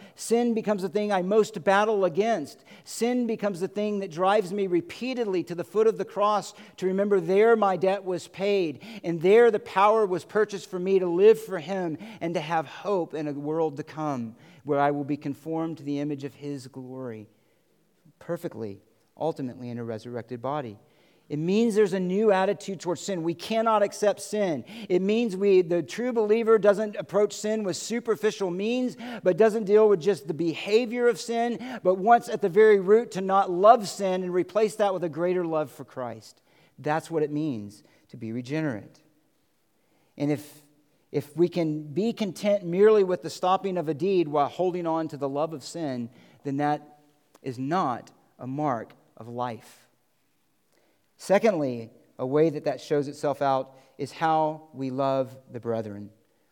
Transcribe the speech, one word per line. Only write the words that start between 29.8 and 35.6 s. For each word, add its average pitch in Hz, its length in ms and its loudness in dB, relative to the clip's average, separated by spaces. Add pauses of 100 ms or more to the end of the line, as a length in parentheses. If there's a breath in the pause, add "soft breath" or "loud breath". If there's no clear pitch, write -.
with 196 100 4
just 151 280 -2
the 170 60 -4
behavior 220 760 0
of 240 100 0
sin, 233 640 -4
but 185 120 4
wants 226 340 4
at 220 120 -4
the 202 60 2
very 208 320 8
root 214 320 4
to 180 80 -6
not 190 320 2
love 202 380 6
sin 185 340 -2
and 180 100 -4
replace 190 440 0
that 202 160 0
with 175 100 -4
a 175 60 -2
greater 175 360 -2
love 156 240 -2